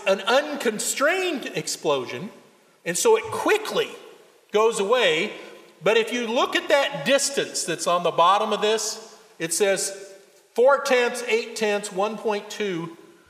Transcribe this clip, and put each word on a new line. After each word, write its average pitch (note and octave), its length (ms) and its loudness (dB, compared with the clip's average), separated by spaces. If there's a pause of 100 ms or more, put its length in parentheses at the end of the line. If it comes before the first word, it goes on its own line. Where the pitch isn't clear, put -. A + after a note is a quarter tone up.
an G3+ 140 2
unconstrained C#4 1300 0
explosion, C#3 760 -4 (540)
and F3 120 -4
so A3 200 6
it A3 80 -2
quickly G#3+ 640 -2 (640)
goes A3 260 2
away. G3+ 540 2 (500)
But G#3 140 4
if A3+ 140 0
you A#3+ 140 -4
look B3 300 0
at F4 140 -2
that C4 360 2
distance G#3+ 600 0
that's D#3+ 200 -6
on F3+ 160 2
the E3+ 100 2
bottom G3 400 4
of G3 100 -2
this, - 540 -2 (220)
it E3 160 -4
says - 600 0 (420)
four C4 240 6
tenths, B3 480 2
eight A#3 280 -2
tenths, G#3 360 -2
one G3+ 260 -2
point G#3 320 -4
two, E3+ 480 -6 (320)